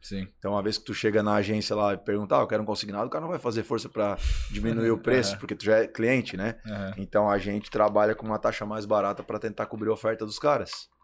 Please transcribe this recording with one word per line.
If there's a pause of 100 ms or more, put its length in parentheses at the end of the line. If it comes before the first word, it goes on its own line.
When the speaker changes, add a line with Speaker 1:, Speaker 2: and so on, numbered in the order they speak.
Speaker 1:
Sim. (100)
Speaker 2:
Então,
uma
vez
que
tu
chega
na
agência
lá
e
perguntar,
ah,
eu
quero
um
consignado,
o
cara
não
vai
fazer
força
pra (340)
diminuir
o
preço,
Speaker 1:
<laughs>
Aham.
Speaker 2:
porque
tu
já
é
cliente,
né?
Speaker 1:
Aham.
Speaker 2:
Então,
a
gente
trabalha
com
uma
taxa
mais
barata
pra
tentar
cobrir
a
oferta
dos
caras, (140)